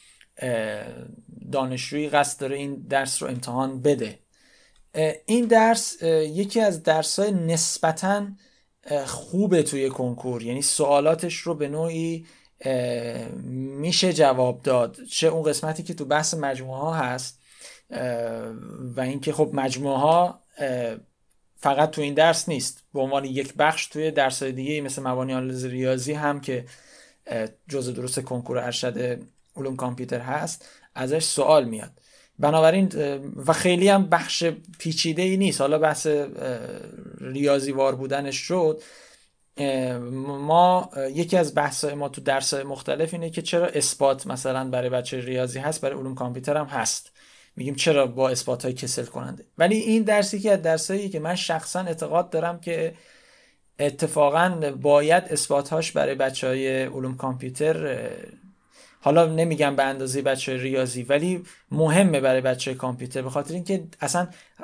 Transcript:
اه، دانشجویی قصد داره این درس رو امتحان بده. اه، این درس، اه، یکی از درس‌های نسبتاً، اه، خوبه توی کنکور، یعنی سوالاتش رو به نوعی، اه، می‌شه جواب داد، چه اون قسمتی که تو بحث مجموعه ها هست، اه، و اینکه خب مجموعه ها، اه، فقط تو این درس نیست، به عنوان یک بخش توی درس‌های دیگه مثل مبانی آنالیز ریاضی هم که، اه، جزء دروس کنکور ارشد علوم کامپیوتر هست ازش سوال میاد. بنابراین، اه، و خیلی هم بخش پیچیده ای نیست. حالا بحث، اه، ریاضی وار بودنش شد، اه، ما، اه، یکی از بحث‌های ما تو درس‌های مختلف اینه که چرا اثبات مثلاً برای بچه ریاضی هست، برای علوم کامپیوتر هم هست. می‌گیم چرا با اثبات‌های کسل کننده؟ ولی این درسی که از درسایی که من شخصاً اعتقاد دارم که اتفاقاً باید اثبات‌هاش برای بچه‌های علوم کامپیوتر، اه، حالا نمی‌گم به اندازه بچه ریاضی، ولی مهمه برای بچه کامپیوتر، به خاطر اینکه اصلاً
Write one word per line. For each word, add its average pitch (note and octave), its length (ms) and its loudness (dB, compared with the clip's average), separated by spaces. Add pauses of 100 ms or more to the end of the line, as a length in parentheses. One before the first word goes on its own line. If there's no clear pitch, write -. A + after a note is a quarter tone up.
(360)
اه، A2 480 -4 (680)
دانشجویی C3+ 560 -4
قصد C#3+ 320 2
داره C#3 160 -4
این C#3+ 180 -6
درس C3+ 480 -2
رو C#3 60 -4
امتحان C3 540 -4
بده. B2+ 360 2 (760)
اه، D#3 200 0 (120)
این A#3+ 200 4
درس، A3+ 540 6
اه، E3 80 0
یکی D#3+ 520 2
از F#3 220 2
درس‌های E3 500 2
نسبتاً، E3+ 920 0 (580)
اه، C#3+ 220 -2
خوبه F3+ 560 2
توی C#3 260 0
کنکور، B2 540 -6
یعنی B2 200 -4
سوالاتش D#3 720 2
رو F3 200 -4
به D3 140 -4
نوعی، E3 580 -4 (340)
اه، A#2+ 680 -4 (260)
می‌شه C#3+ 580 0
جواب C3 500 4
داد، B2 340 2 (140)
چه - 160 0
اون D#3+ 160 2
قسمتی D#3 400 -2
که D#3+ 120 -8
تو D#3 100 -8
بحث D3+ 300 0
مجموعه C3 460 -4
ها D#3+ 140 -2
هست، B2+ 460 -4 (500)
اه، A#2 600 -4 (440)
و C3 40 -4
اینکه C3+ 320 -4
خب D3+ 200 2
مجموعه C3+ 460 -2
ها، E3+ 440 4 (160)
اه، B2 380 -4 (600)
فقط D3 340 2
تو D#3 120 -4
این C#3+ 120 -2
درس E3 340 4
نیست، C3+ 360 -4 (100)
به C#3+ 60 0
عنوان C3+ 240 0
یک C3+ 300 -6
بخش D#3 320 2
توی D#3 240 -2
درس‌های C3+ 420 0
دیگه C#3 280 -4
مثل C3+ 220 -6
مبانی C3 320 -2
آنالیز B2+ 300 -4
ریاضی B2+ 480 -2
هم D3 280 -2
که، B2+ 240 -6 (640)
اه، A2 220 -4 (200)
جزء C3 240 -4
دروس B2 260 -6
کنکور B2 400 -6
ارشد A#2+ 600 -4 (380)
علوم C3+ 200 -6
کامپیوتر B2 440 -6
هست D3+ 480 -6 (260)
ازش C3+ 300 -2
سوال C#3+ 400 6
میاد. A2 260 -8 (480)
بنابراین، D#3+ 580 6
اه، C#3+ 220 -2 (280)
و D#3+ 60 6
خیلی F3+ 360 4
هم G3 200 6
بخش E3+ 360 2 (340)
پیچیده D#3+ 440 -2
ای F#3+ 140 2
نیست. F#3+ 240 2
حالا C#3+ 180 4
بحث، D3+ 280 2
اه، D3 220 2 (920)
ریاضی C#3 520 2
وار C3+ 220 2
بودنش C3+ 420 -4
شد، D#3+ 460 0 (760)
اه، C3 420 -2
ما، C#3+ 920 2
اه، C3+ 180 -4
یکی E3 260 0
از D#3 180 2
بحث‌های C#3+ 400 -2
ما C#3+ 140 -6
تو C3+ 120 -14
درس‌های C3+ 420 0
مختلف C#3 520 -4
اینه E3 160 -6
که E3 120 -6
چرا F3 240 2
اثبات C#3 600 0
مثلاً C3 440 -4
برای B2 200 -2
بچه B2+ 300 -4
ریاضی B2+ 380 -4
هست، D3+ 220 -4
برای C#3 180 -4
علوم C3 160 -8
کامپیوتر B2+ 420 -4
هم D3+ 100 -2
هست. C3+ 440 -4 (460)
می‌گیم C3+ 180 -6
چرا C#3 320 4
با B2+ 220 0
اثبات‌های B2+ 440 -2
کسل B2+ 320 -6
کننده؟ B2+ 400 -12 (140)
ولی F#3 180 6
این A3 260 4
درسی G#3 380 2
که G#3 120 4
از F3 100 2
درسایی F3+ 460 0
که F3 120 -6
من D#3+ 140 -2
شخصاً F3+ 460 -2
اعتقاد E3+ 500 -2
دارم E3+ 300 -2
که E3 340 -4 (840)
اتفاقاً D3+ 920 2 (100)
باید D3 420 6
اثبات‌هاش D#3 680 -2
برای C#3 220 2
بچه‌های C3 720 -2
علوم C3 320 -6
کامپیوتر، C3+ 720 -2
اه، A#2 240 -4 (880)
حالا D#3+ 260 6
نمی‌گم D#3+ 500 2
به C#3 60 4
اندازه C3+ 400 -2
بچه C3+ 340 0
ریاضی، B2+ 460 -2
ولی D#3+ 400 0 (280)
مهمه D#3+ 500 6
برای C3 200 4
بچه C3 340 0
کامپیوتر، B2+ 480 -6
به C3 80 -6
خاطر C#3+ 240 -4
اینکه F3+ 300 -4 (160)
اصلاً E3+ 280 -2 (360)